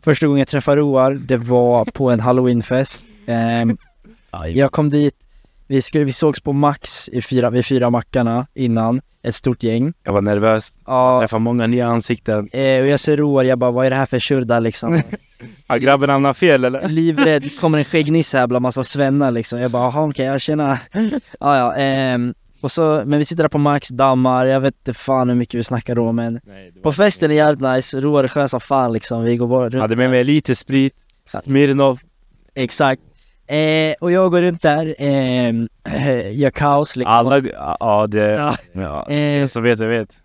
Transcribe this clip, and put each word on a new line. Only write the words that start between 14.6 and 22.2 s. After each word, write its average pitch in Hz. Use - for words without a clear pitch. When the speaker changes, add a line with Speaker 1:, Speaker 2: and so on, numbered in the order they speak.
Speaker 1:
liksom?" 151
Speaker 3:
<laughs> -
Har -
grabben 139
hamnat 139
fel, 143
eller? 135
Speaker 1:
Livrädd, 156
kommer 160
en 143
skäggnisse 156
här 127
bland 123
massa 127
svennar, 139
liksom. 117
Jag 127
bara, 120
"Jaha, 143
okej, 131
ja, 135
tjena." 143
Ja, 143
ja, 120
ehm, 131